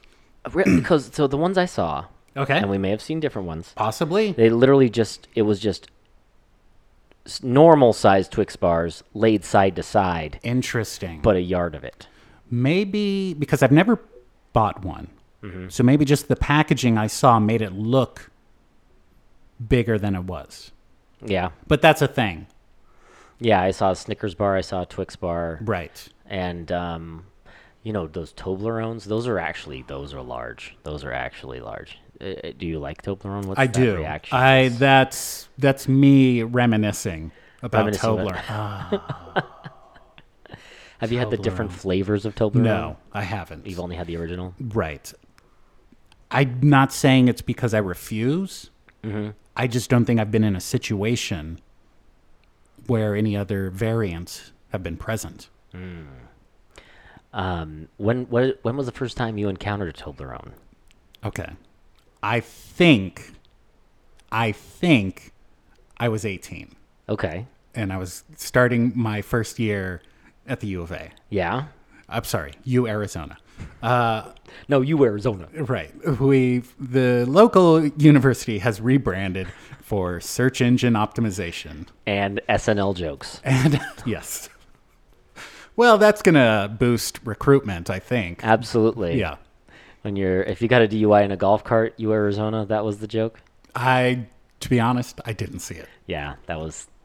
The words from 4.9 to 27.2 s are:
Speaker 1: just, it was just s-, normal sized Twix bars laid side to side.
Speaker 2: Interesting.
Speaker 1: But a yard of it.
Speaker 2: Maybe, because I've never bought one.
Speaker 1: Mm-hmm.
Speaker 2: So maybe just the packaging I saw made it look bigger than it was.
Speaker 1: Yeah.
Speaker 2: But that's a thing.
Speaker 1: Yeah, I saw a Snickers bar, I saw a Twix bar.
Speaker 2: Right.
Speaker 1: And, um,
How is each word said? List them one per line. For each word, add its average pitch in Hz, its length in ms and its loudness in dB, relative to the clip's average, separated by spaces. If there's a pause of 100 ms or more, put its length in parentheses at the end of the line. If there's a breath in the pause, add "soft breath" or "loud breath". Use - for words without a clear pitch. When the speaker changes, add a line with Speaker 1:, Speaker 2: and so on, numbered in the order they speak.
Speaker 1:
just, 110 440 -4
it 113 80 2
was 104 180 2
just 104 280 -4 (1400)
s-, - 160 -14
normal 131 500 8
sized 98 400 4
Twix - 240 -2
bars 85 460 0 (120)
laid 107 300 2
side 98 320 2
to 85 60 -6
side. 85 600 -2
Speaker 2:
Interesting. 113 800 -6
Speaker 1:
But 101 160 4
a 92 60 0
yard 87 320 -2
of 67 100 -12
it. - 220 -18 (440 soft breath)
Speaker 2:
Maybe, 190 840 0
because 147 280 0
I've 131 100 6
never 185 280 6 (540)
bought 107 300 0
one. 80 240 -12 (340)
Speaker 1:
Mm-hmm. 92 260 -14
Speaker 2:
So - 140 -2
maybe 143 240 6
just 139 220 2
the 131 80 2
packaging 143 600 2
I 107 120 0
saw 117 300 4
made 110 220 2
it 101 140 -6
look 113 560 -2 (1400)
bigger 117 300 2
than 98 160 -2
it 92 100 -4
was. 82 460 -12 (540)
Speaker 1:
Yeah. 92 260 -2 (160)
Speaker 2:
But 147 160 2
that's 156 180 6
a 139 80 2
thing. 90 380 -4 (920 soft breath)
Speaker 1:
Yeah, 110 220 4
I 95 120 0
saw 98 180 0
a 90 60 -2
Snickers 104 380 -8
bar, 101 220 0
I 92 60 -2
saw 90 200 -6
a 87 40 -8
Twix - 300 -10
bar. 85 460 -6
Speaker 2:
Right. 92 460 -8 (180)
Speaker 1:
And, 90 460 -8
um, 82 540 -8 (560 soft breath)